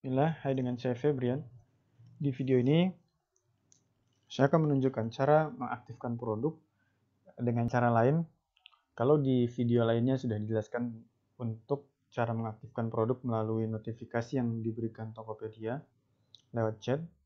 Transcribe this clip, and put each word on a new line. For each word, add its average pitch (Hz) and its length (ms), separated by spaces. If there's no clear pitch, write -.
Bismillah, 139 400
hai, 135 160
dengan 123 240
saya 123 160
Febrian. 131 480
Di 143 160
video 131 240
ini, 151 320
saya 143 160
akan 160 160
menunjukkan 135 480
cara 151 400
mengaktifkan 120 640
produk 120 400
dengan 120 320
cara 120 240
lain. 135 320
Kalau 143 240
di 131 320
video 120 320
lainnya 117 320
sudah 113 240
dijelaskan 110 560
untuk 113 480
cara 117 240
mengaktifkan 113 560
produk 117 400
melalui 110 400
notifikasi 117 720
yang 113 240
diberikan 113 480
Tokopedia 110 720
lewat 110 240
chat. 147 240